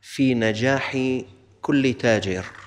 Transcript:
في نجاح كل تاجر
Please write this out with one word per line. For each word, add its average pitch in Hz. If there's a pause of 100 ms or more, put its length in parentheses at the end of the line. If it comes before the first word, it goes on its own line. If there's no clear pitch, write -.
في 131
نجاح 117 (640)
كل 135
تاجر 98 (200)